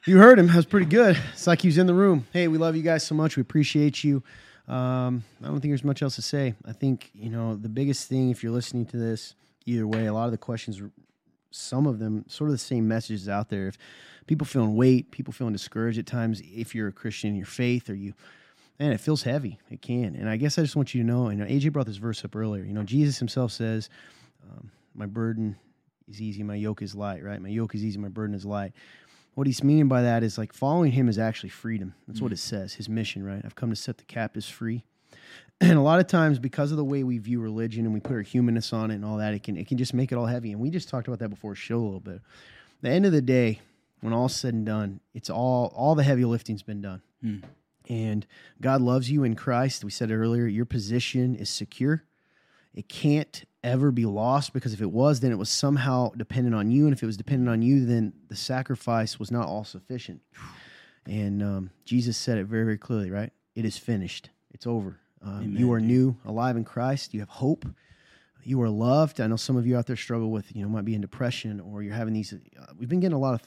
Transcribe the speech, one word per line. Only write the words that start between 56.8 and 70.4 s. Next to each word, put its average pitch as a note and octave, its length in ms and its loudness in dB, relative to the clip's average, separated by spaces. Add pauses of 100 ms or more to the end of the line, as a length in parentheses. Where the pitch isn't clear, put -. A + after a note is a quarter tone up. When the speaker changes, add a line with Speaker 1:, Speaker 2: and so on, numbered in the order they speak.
Speaker 1:
And D3 80 4
if B2 100 -4
it - 20 -4
was G#2+ 120 -6
dependent B2 320 -2
on A2+ 120 0
you, C3 240 4
then A#2 280 0 (160)
the G#2+ 80 -12
sacrifice A#2+ 840 -4
was G2+ 100 -10
not A#2+ 200 -2
all G#2 160 -8
sufficient. - 560 -14 (840)
And, G2+ 380 -4
um, F#2+ 280 -4 (120)
Jesus A#2+ 320 0
said A#2 220 -2
it F#2+ 80 -2
very, A2 180 0
very A2 140 0
clearly, G2+ 340 -4
right? G2+ 220 -6 (220)
"It A2+ 100 -4
is G#2+ 120 -4
finished." G2 520 -6 (240)
It's - 120 -16
over. G#2 360 -6 (200)
Um, G2+ 220 -10
Speaker 2:
Amen, G2+ 140 -6
Speaker 1:
you B2 160 2
are A2+ 60 2
Speaker 2:
dude. A2 100 0
Speaker 1:
new, B2+ 340 4
alive A#2 320 -4
in A2+ 80 -4
Christ. B2+ 500 -6
You G#2+ 60 -6
have G2+ 80 -10
hope. - 380 -2 (800)
You C3 160 0
are A2+ 80 2
loved. B2+ 500 2
I A2+ 80 0
know A2+ 80 0
some B2+ 220 -2
of A#2+ 100 0
you B2 80 2
out A#2+ 100 0
there A#2+ 120 -6
struggle A2+ 340 -4
with, G#2+ 240 -6